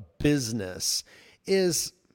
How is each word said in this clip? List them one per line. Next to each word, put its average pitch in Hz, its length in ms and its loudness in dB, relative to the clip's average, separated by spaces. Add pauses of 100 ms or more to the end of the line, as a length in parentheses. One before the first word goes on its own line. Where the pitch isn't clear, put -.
(180)
business 113 840 0 (420)
is 190 460 2 (220)